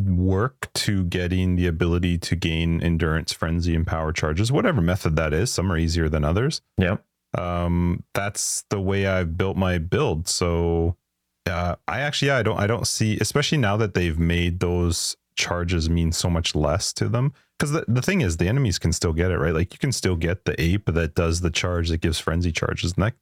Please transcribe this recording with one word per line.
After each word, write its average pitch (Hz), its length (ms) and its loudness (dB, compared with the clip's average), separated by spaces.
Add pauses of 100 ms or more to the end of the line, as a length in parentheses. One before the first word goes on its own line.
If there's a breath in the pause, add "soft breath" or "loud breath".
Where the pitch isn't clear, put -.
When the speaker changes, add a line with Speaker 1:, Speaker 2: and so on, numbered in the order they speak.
Speaker 1:
work 95 680 0
to 98 300 0
getting 90 500 0
the 90 100 2
ability 87 540 0
to - 160 -2
gain 82 480 0
endurance, 80 500 0
frenzy, 85 420 -2
and 85 120 0
power 78 260 -2
charges, 85 380 0
whatever 165 300 2
method 85 340 0
that 78 180 0
is, 92 180 0
some 92 200 -2
are 80 60 0
easier 82 300 2
than 76 160 0
others. 107 380 0 (160)
Speaker 2:
Yeah. 92 200 2 (380)
Speaker 1:
Um, 87 680 0 (100)
that's - 560 -4
the 104 100 0
way 98 280 0
I've 90 280 0
built 95 220 0
my 90 220 2
build. 87 480 0
So, 85 680 0 (520)
uh, 87 280 -2 (120)
I 107 140 -2
actually, 143 280 -2
yeah, 139 80 4
I 113 60 2
don't, 107 160 0
I 101 80 2
don't 104 200 0
see, 107 320 0
especially 143 380 0
now 104 200 2
that 107 180 0
they've 85 240 0
made 87 400 2
those 87 580 0 (180)
charges 87 540 0
mean 82 220 2
so - 180 0
much 82 260 0
less 76 380 0
to 104 160 -2
them. 123 240 0 (260 soft breath)
'Cause 143 120 -2
the, 160 160 -2
the 123 160 2
thing 190 180 2
is, 85 160 0
the 87 100 2
enemies 120 300 2
can 82 160 0
still 85 200 0
get 87 180 2
it, 85 60 0
right? 82 160 0
Like, 80 200 0
you - 60 -18
can 139 120 -2
still 92 240 0
get 85 300 -2
the 78 160 -2
ape 87 240 2
that 82 300 0
does 85 260 0
the 87 80 0
charge 85 400 -2
that 82 120 0
gives 82 180 0
frenzy 85 320 0
charges, - 420 -2
and 92 100 0
that, 117 180 -2